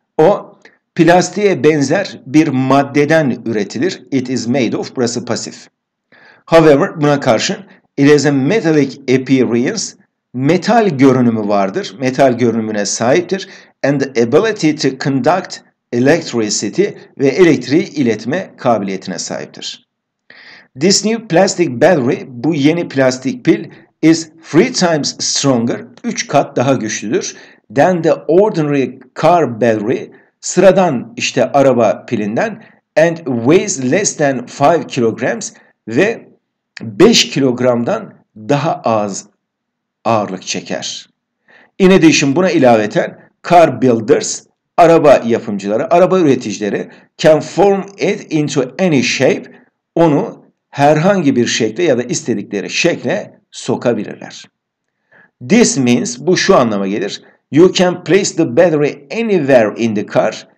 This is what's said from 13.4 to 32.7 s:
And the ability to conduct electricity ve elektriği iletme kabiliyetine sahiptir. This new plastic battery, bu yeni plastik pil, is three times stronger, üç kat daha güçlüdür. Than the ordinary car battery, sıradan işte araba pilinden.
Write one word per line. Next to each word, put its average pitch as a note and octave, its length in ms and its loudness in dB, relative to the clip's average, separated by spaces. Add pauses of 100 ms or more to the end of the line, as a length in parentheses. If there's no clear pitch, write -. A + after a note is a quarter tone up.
And - 160 0
the C3 220 -2
ability E3 520 0
to C#3 300 -4
conduct D3+ 560 -2 (320)
electricity A#2+ 920 -2 (340)
ve C3+ 100 2
elektriği E3 540 2
iletme B2+ 760 -4
kabiliyetine F#2+ 600 -4
sahiptir. - 680 -12 (920)
This F#3+ 240 0
new A3 240 -4
plastic E3 520 0
battery, D3+ 480 2
bu C3 260 -4
yeni D#3 340 0
plastik C3 560 -2
pil, - 200 0 (380)
is D#3+ 280 2 (200)
three A#3 220 2
times D#3+ 460 -2
stronger, C3 640 -2 (240)
üç - 220 -8
kat - 300 -2
daha C3+ 180 0
güçlüdür. A2 640 -6 (380)
Than E3 280 2
the D3+ 120 2
ordinary D3+ 840 0 (240)
car D#3 380 2
battery, A2 500 -2 (300)
sıradan F3+ 760 2
işte - 360 -2
araba A#2+ 540 2
pilinden. A#2+ 580 -6 (320)